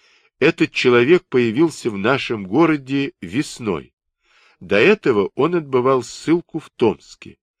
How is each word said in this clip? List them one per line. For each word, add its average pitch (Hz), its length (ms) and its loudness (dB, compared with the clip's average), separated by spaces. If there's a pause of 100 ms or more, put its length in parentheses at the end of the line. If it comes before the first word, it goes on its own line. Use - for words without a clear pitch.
(400)
Этот 160 320 0
человек 123 540 4
появился 123 680 0
в 101 60 -6
нашем 110 500 -2
городе 139 760 -2
весной. 95 720 -8 (640)
До 95 180 -2
этого 185 580 2
он 160 200 0
отбывал 131 460 0
ссылку 160 580 -6
в - 120 -18
Томске. - 640 -4 (240)